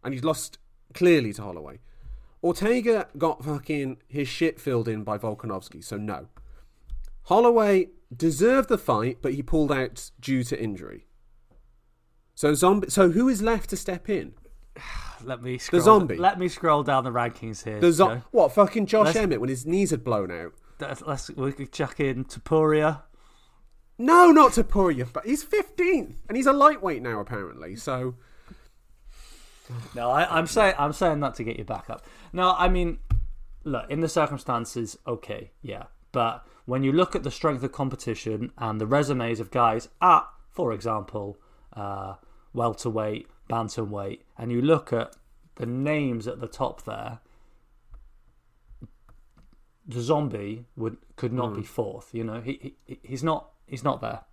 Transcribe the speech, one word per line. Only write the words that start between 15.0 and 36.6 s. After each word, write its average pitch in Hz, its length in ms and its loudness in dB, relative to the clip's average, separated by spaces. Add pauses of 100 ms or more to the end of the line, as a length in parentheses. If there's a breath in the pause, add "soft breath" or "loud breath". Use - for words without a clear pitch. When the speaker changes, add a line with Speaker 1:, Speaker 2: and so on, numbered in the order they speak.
Speaker 2:
Let 123 200 -10
me 127 140 -6
Speaker 1:
The - 20 -10
Speaker 2:
scroll 175 220 2
Speaker 1:
Zombie. 185 340 6
Speaker 2:
let 180 240 0
me 180 80 -2
scroll 156 360 2
down 131 200 2
the 127 80 -6
rankings 117 540 -6
here, 107 160 -8
Speaker 1:
The 175 100 6
Zo-, 165 240 6
Speaker 2:
Joe. 123 60 -8 (100)
Speaker 1:
what, 180 220 4
fucking 202 320 4
Josh 214 220 4
Speaker 2:
Let's 170 100 2
Speaker 1:
Emmett 170 240 0
when 123 80 -4
his 131 160 -8
knees 185 260 2
had 131 140 -4
blown 104 260 -2
out? 85 220 -10 (260)
Speaker 2:
Let's, 139 220 -10
let's, 139 300 -8
we 139 200 -4
could 135 220 -12
chuck - 260 -6
in 131 240 -2
Topuria. 156 800 0 (920)
Speaker 1:
No, 339 340 10
not 294 220 10
Topuria, 170 580 2
but - 140 -8
he's 277 180 -2
fifteenth, 359 840 -2
and 214 80 -2
he's 262 80 2
a 277 80 6
lightweight 233 480 2
now, 117 180 -4
apparently, 92 560 -10
so 127 400 -6 (1800 soft breath)
Speaker 2:
No, 120 160 -2
I, 165 280 2
I'm 165 100 0
saying, 196 320 4
I'm 147 140 0
saying 160 260 2
that 139 160 -2
to 117 80 -8
get 113 140 -6
your 104 80 -10
back - 240 -10
up. - 160 -12 (260 soft breath)
No, 180 260 2
I 180 120 4
mean, 180 300 0 (640)
look, 131 260 -4
in 147 80 -2
the 160 80 0
circumstances, 123 960 -2
okay, 107 460 -10 (100)
yeah. 107 260 -12 (260)
But 120 340 -2 (160 soft breath)